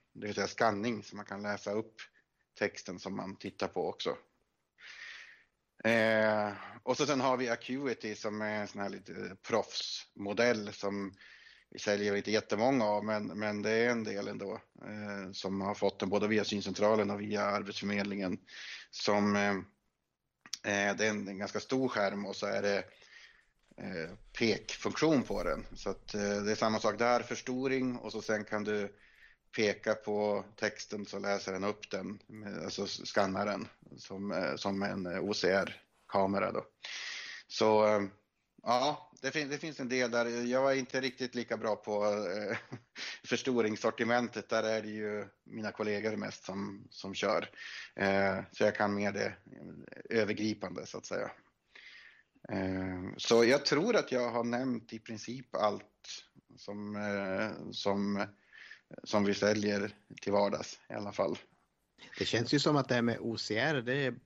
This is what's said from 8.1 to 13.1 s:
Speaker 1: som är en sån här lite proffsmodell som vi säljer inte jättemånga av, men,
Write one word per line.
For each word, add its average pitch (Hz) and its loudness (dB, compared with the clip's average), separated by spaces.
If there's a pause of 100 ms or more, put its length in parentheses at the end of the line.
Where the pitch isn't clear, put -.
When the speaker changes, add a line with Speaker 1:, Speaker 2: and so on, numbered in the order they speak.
Speaker 1:
som 107 -4
är 107 -2
en 101 -4
sån 101 -10
här 101 -2
lite 98 -10 (120)
proffsmodell 107 0
som 98 -4 (560)
vi - -14
säljer 104 2
inte 104 -2
jättemånga 110 4
av, 104 2
men, 107 0